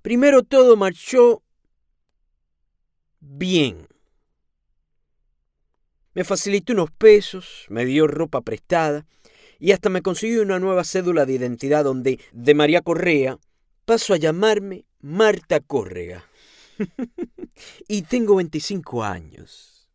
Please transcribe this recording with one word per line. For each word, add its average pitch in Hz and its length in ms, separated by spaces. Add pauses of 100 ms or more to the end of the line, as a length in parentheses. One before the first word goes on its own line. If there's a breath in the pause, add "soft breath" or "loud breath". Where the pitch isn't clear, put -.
Primero 254 420
todo 254 340
marchó 226 640 (1800)
bien. 143 680 (2250)
Me 180 100
facilitó 202 480
unos 180 180
pesos, - 760
me 113 160
dio 143 220
ropa 143 340
prestada 151 680 (520 soft breath)
y 180 140
hasta 196 180
me 185 100
consiguió 220 420
una 190 160
nueva 185 260
cédula 175 420
de 131 80
identidad 131 500
donde, 131 360 (120)
de 120 220
María 151 260
Correa, 165 580 (460)
paso 220 300
a - 20
llamarme 196 720 (140)
Marta 185 600
Córrega. 90 640 (540 soft breath)
<laughs> - 1120
Y 208 140
tengo 214 340
veinticinco 160 680
años. - 920